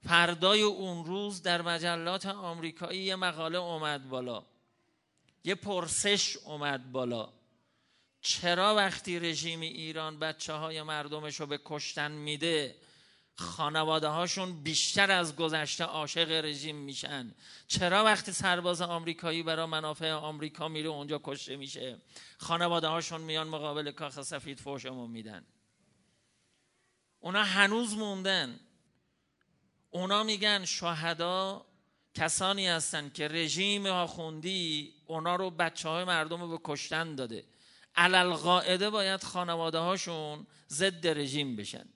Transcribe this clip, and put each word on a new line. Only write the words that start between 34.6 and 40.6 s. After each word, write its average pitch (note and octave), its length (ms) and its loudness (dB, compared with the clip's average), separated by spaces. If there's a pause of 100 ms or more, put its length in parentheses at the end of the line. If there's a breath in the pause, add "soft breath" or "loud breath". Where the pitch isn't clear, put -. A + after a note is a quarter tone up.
اونا D#3+ 300 0
رو، F#3 140 0
بچه‌های E3 540 -2
مردم E3+ 380 0
رو F3 60 -8
به E3 160 -6
کشتن D#3 520 -4
داده. A#2 280 -6 (520 loud breath)
علالقاعده F3+ 920 6
باید G3 340 0
خانواده‌هاشون E3 1200 -2 (220 soft breath)